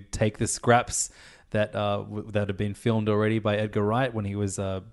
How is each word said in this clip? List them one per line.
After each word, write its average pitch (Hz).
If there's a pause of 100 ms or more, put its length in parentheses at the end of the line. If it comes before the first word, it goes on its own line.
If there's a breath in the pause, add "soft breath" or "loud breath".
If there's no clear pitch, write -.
(100)
take -
the 113
scraps - (400 soft breath)
that, 107
uh, 104
w-, 104
that 101
had 98
been 104
filmed 110
already 107
by 104
Edgar 107
Wright 120
when 107
he 101
was, 101
uh, 95 (120)